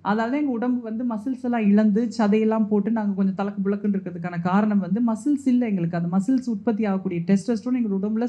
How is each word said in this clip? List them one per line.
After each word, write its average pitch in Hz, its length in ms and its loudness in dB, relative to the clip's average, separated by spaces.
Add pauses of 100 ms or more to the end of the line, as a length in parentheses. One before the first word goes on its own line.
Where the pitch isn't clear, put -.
அதனால 226 300 -2
தான் 285 80 -2
எங்க 294 120 -2
உடம்பு 247 300 -2
வந்து 226 220 -6
மசில்ஸ் 240 400 -4
எல்லாம் 240 240 0
இழந்து 214 500 4
சதையெல்லாம் 220 500 2
போட்டு 208 240 0
நாங்க 208 220 0
கொஞ்சம் 190 220 0
தலக்கு 202 260 -6
புலக்குன்னு 202 340 0
இருக்கிறதுக்கான 175 460 -6
காரணம் 202 380 2
வந்து 185 280 0
மசில்ஸ் 269 400 0
இல்ல 247 200 2
எங்களுக்கு. 175 300 0
அந்த 170 200 0
மசில்ஸ் 247 320 0
உற்பத்தி 214 360 -2
ஆகக்கூடிய 190 400 -2
டெஸ்டோஸ்டெரோன் 220 580 0
எங்க 202 120 0
உடம்புல 220 340 -2